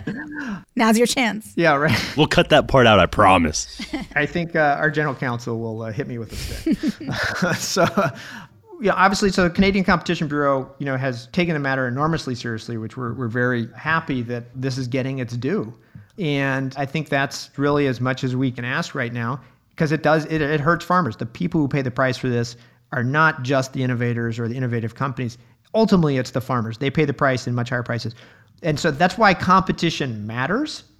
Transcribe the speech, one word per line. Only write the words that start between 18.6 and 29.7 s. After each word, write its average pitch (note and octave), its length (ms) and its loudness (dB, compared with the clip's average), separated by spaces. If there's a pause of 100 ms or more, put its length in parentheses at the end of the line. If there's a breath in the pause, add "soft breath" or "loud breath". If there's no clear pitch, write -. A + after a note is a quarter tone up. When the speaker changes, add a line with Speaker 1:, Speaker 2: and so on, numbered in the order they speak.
Speaker 2:
ask C#3+ 300 -4
right A#2+ 180 -4
now, A#2+ 260 -4 (380 soft breath)
'cause D#3 160 2
it D#3 100 0
does, D3+ 240 4
it, D#3 140 -2
it D3+ 200 0
hurts E3 220 2
farmers. E3+ 340 0
The A2+ 100 -6
people E3+ 340 -2
who C#3 80 2
pay C#3+ 140 0
the B2+ 80 -2
price B2+ 260 0
for B2+ 140 -2
this A#2+ 260 -2 (360 soft breath)
are B2 120 -2
not D3+ 380 2
just C3 320 0
the C3+ 80 -2
innovators A#2 560 -2
or A#2 100 -2
the A#2 60 -4
innovative A#2+ 400 -2
companies. B2+ 420 -4 (380 soft breath)
Ultimately, F#3 420 4
it's B2+ 140 -2
the C3 100 -2
farmers. A2+ 380 -2
They C#3 100 -2
pay D#3 160 2
the C#3+ 80 0
price C3 340 0
in B2 80 -2
much A#2+ 140 -2
higher B2 140 -4
prices. A#2 320 -6 (480 soft breath)
And D3+ 180 -2
so - 100 2
that's D3 280 2
why G#3 160 6
competition D#3+ 920 0